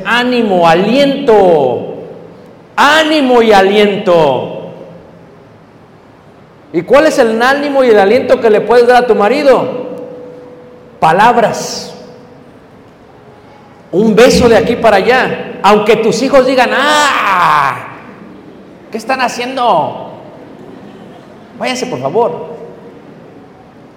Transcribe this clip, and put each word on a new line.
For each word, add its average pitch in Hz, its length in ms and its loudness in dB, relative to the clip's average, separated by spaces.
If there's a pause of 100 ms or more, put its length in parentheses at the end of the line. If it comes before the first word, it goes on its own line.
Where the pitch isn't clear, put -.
ánimo, 226 640 0
aliento, 202 1200 2 (840)
ánimo 285 680 2
y 220 100 2
aliento. 190 1160 0 (2000)
¿Y 170 100 -4
cuál 285 240 2
es 302 120 0
el 226 240 0
ánimo 277 400 0
y 254 60 2
el 214 100 4
aliento 240 420 2
que 226 100 2
le 214 100 2
puedes 240 260 4
dar 247 160 4
a 247 40 -4
tu 220 100 2
marido? 233 680 0 (1120)
Palabras. 208 960 0 (2000)
Un 208 240 0
beso 247 320 4
de 226 80 4
aquí 196 180 0
para 214 220 2
allá. 202 640 -2
Aunque 214 340 2
tus 220 260 -2
hijos 269 240 2
digan, 254 260 0
"Ah, 214 1040 0 (1120)
¿qué - 60 -10
están 262 240 -6
haciendo? 240 920 -4 (1500)
Váyanse, 247 280 -6
por 131 140 -8
favor". 180 540 -4 (1400)